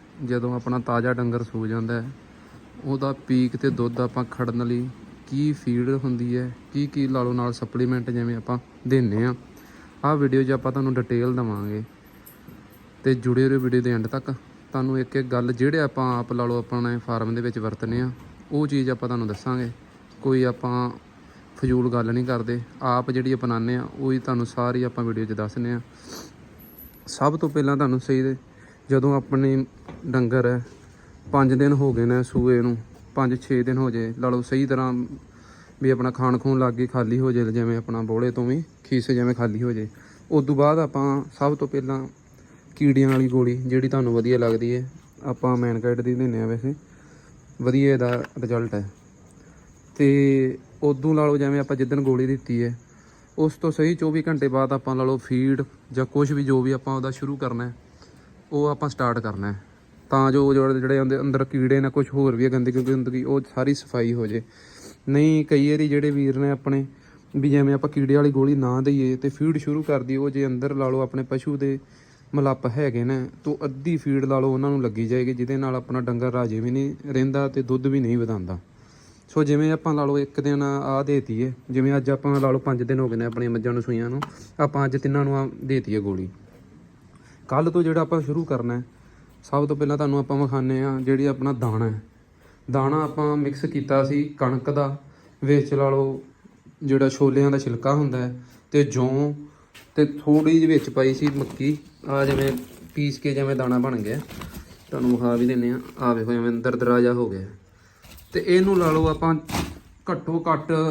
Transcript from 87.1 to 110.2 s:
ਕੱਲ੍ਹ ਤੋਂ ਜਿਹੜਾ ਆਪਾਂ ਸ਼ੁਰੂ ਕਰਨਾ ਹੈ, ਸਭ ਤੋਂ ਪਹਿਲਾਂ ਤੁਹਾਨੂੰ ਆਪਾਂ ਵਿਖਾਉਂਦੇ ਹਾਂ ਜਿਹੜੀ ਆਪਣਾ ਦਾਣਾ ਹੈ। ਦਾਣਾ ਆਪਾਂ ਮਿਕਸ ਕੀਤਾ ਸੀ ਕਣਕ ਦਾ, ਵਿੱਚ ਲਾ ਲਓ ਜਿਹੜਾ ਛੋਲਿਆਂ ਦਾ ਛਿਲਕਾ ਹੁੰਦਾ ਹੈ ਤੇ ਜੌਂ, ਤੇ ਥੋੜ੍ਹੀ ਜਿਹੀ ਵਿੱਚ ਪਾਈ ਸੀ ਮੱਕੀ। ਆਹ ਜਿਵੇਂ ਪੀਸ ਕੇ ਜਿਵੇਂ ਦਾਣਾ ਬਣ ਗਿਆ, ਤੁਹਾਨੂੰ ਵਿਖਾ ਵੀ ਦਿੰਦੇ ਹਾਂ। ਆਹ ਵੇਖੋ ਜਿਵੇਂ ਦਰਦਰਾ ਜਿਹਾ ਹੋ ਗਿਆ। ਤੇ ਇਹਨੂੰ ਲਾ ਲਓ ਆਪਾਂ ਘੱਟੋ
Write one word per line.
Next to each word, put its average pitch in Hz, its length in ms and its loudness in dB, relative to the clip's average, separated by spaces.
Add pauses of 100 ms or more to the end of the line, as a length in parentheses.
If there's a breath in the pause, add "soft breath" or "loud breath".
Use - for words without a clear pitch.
ਕੱਲ੍ਹ 156 220 2
ਤੋਂ 175 120 2
ਜਿਹੜਾ 160 180 2
ਆਪਾਂ 160 200 0
ਸ਼ੁਰੂ 147 240 -2
ਕਰਨਾ 120 320 -2
ਹੈ, 123 80 -6 (580 soft breath)
ਸਭ 143 240 0
ਤੋਂ 143 100 -2
ਪਹਿਲਾਂ 143 200 0
ਤੁਹਾਨੂੰ 143 220 0
ਆਪਾਂ 139 180 -2
ਵਿਖਾਉਂਦੇ 131 460 0
ਹਾਂ 135 180 -2
ਜਿਹੜੀ 135 260 2
ਆਪਣਾ 139 260 0
ਦਾਣਾ 113 380 0
ਹੈ। 107 120 -6 (680 soft breath)
ਦਾਣਾ 139 320 2
ਆਪਾਂ 147 340 0
ਮਿਕਸ 143 280 -2
ਕੀਤਾ 139 400 0
ਸੀ 143 180 0 (160)
ਕਣਕ 131 320 0
ਦਾ, 139 260 0 (460 loud breath)
ਵਿੱਚ 143 320 4
ਲਾ 139 160 2
ਲਓ 135 320 0 (600)
ਜਿਹੜਾ 135 260 4
ਛੋਲਿਆਂ 139 420 4
ਦਾ 139 80 0
ਛਿਲਕਾ 135 360 -2
ਹੁੰਦਾ 143 240 0
ਹੈ 123 160 -4 (360 loud breath)
ਤੇ 143 140 4
ਜੌਂ, 135 500 0 (600 loud breath)
ਤੇ 151 100 6
ਥੋੜ੍ਹੀ 151 460 4
ਜਿਹੀ 165 140 6
ਵਿੱਚ 151 240 2
ਪਾਈ 131 240 2
ਸੀ 147 220 0
ਮੱਕੀ। 139 400 -2 (320)
ਆਹ 139 180 0
ਜਿਵੇਂ 135 240 2 (440)
ਪੀਸ 143 240 -2
ਕੇ 139 160 -4
ਜਿਵੇਂ 135 220 -2
ਦਾਣਾ 123 220 0
ਬਣ 123 200 0
ਗਿਆ, 107 200 -4 (720 loud breath)
ਤੁਹਾਨੂੰ 123 200 0
ਵਿਖਾ 120 260 2
ਵੀ 123 100 2
ਦਿੰਦੇ 123 240 0
ਹਾਂ। 127 100 -4 (180)
ਆਹ 123 160 0
ਵੇਖੋ 113 180 -2
ਜਿਵੇਂ 120 200 0
ਦਰਦਰਾ 123 480 0
ਜਿਹਾ 120 120 4
ਹੋ 120 180 -2
ਗਿਆ। 95 160 -8 (840 loud breath)
ਤੇ 170 140 -2
ਇਹਨੂੰ 185 320 4
ਲਾ 170 120 4
ਲਓ 160 180 4
ਆਪਾਂ 160 260 0 (760)
ਘੱਟੋ 165 320 -4 (100)